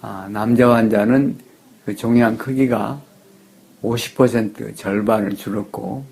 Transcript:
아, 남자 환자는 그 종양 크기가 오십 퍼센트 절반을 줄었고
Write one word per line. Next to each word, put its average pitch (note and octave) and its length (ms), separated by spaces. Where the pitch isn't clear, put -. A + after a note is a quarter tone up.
아, G2 300
남자 A#2 420
환자는 A2+ 640
그 G2+ 120
종양 A#2 400
크기가 C3 640
오십 A#2 340
퍼센트 A2+ 580
절반을 G#2 640
줄었고 G2+ 760